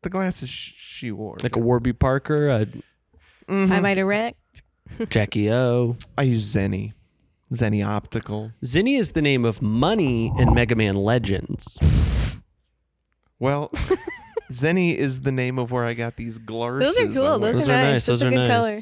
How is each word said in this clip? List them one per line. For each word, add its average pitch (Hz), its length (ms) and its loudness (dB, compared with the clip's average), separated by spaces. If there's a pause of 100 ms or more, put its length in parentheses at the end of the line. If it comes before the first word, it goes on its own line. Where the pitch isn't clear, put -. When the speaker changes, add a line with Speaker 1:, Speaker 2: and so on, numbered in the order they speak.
Speaker 1:
the 175 80 -6
glasses 185 380 -4
sh-, - 260 -12
she - 380 -10
wore. 104 300 -10
Speaker 2:
Like 123 140 -2
a 117 40 2
Warby 120 320 2
Parker, 143 560 0
a 113 180 2 (800)
Speaker 1:
Mm-hmm. 196 220 2
Speaker 3:
Bye 190 100 4
Bye 196 140 2
Direct. 202 680 -2 (480)
Speaker 2:
Jackie 104 420 0
O. 120 440 2 (200)
Speaker 1:
I 143 60 0
use 117 220 2 (100)
Zenni. 101 380 0 (600)
Zenni 104 340 0
Optical. 107 680 -6 (120)
Speaker 2:
Zenni 190 340 2
is 202 140 -2
the 165 80 -2
name 139 240 2
of 113 160 0
money 123 760 2
in 127 160 6
Mega 120 220 4
Man 107 180 2
Legends. - 1400 0 (1040)
Speaker 1:
Well, 143 280 -2
Speaker 2:
<laughs> 906 840 -6
Speaker 1:
Zenni 165 440 2
is 131 280 -2
the 135 100 0
name 127 260 -2
of 120 140 -4
where 123 120 0
I 117 100 -2
got 117 220 -6
these 117 220 -10
glasses. 120 580 -2
Speaker 3:
Those 440 220 0
are - 20 2
cool. 269 60 2
Speaker 1:
I 294 120 2
Speaker 3:
Those 214 200 0
Speaker 2:
Those 294 100 0
Speaker 3:
are 262 40 2
Speaker 2:
are 254 40 4
Speaker 3:
nice. 254 80 4
Speaker 2:
nice. 143 80 4
Speaker 3:
That's - 140 0
Speaker 2:
Those 170 160 2
Speaker 3:
a 127 40 2
Speaker 2:
are 127 40 2
Speaker 3:
good - 60 2
Speaker 2:
nice. 123 120 2
Speaker 3:
color. 220 340 0